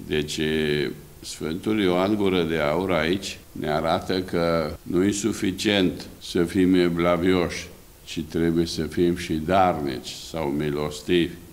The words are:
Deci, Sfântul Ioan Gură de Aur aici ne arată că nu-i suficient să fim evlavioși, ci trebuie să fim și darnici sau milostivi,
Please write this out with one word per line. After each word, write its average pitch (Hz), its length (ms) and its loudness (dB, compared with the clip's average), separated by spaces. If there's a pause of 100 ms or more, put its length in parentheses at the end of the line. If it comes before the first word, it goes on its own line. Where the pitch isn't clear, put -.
Deci, 76 340 -2 (800)
Sfântul 95 600 -4
Ioan 95 340 2
Gură 95 280 2
de 80 160 0
Aur 82 340 0
aici 85 460 -2 (140)
ne 82 180 -6
arată 82 500 0
că 85 600 0
nu-i 98 300 2
suficient 101 960 0 (160)
să 87 220 0
fim 92 300 4
evlavioși, 87 920 2 (380)
ci - 240 -8
trebuie 85 380 2
să 82 160 -4
fim 87 340 0
și 87 160 -6
darnici 78 840 0 (160)
sau 80 140 -4
milostivi, 76 920 0 (180)